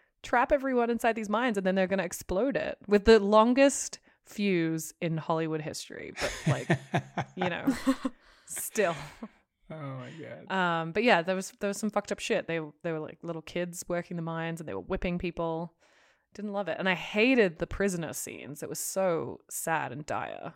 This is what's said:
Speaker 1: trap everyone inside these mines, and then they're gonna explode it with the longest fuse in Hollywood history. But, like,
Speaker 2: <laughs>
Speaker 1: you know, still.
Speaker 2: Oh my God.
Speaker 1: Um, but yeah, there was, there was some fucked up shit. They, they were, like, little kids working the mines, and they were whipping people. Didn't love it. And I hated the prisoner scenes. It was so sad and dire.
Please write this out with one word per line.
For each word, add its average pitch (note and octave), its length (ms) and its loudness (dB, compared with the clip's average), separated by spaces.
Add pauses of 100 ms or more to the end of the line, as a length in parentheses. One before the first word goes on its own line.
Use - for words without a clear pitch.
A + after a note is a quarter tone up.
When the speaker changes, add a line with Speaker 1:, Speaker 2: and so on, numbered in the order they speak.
(240)
Speaker 1:
trap - 280 2
everyone B3+ 380 4
inside A#3 260 2
these G#3+ 140 -4
mines, A3+ 280 2
and F#3+ 80 0
then F#3 100 4
they're F#3+ 120 4
gonna F#3+ 160 0
explode F#3 540 -2
it - 200 -4 (100)
with G3 180 4
the A3+ 140 12
longest A3+ 800 6 (260)
fuse E3 760 0
in E3 160 -2
Hollywood D#3+ 460 -2
history. - 580 -10
But, - 140 -4 (140)
like, B2+ 220 0 (340)
Speaker 2:
<laughs> - 340 -8
Speaker 1:
you F3+ 120 0
know, - 160 -4 (840)
still. - 480 0 (720)
Speaker 2:
Oh D#3+ 60 -10
my C3+ 340 -10 (100)
God. - 320 -14 (300)
Speaker 1:
Um, E3 100 -6
but G#3 120 0
yeah, G#3+ 180 6
there F#3 140 -2
was, F#3+ 240 -6
there G#3 80 -2
was G3+ 100 -4
some G#3+ 140 -4
fucked - 200 -2
up - 80 -2
shit. - 280 -2
They, E3 120 -2 (220)
they E3+ 100 -4
were, D#3+ 80 -4
like, - 220 -10
little E3 220 -8
kids F3 440 -8
working F3 300 -4
the E3+ 60 -4
mines, E3 360 -4
and D#3+ 80 -12
they - 60 -6
were F#2+ 80 -4
whipping F3+ 380 -4
people. E3 560 -4 (580)
Didn't G#3 180 -8
love G3 160 -4
it. D#3+ 100 -4
And F3+ 120 0
I F#3 60 2
hated G#3+ 640 4
the - 80 -2
prisoner F3+ 460 -2
scenes. - 480 -10
It - 80 -8
was D#3+ 100 -8
so E3 600 -2 (100)
sad D3 420 -4
and C#3+ 140 -10
dire. G2 500 -6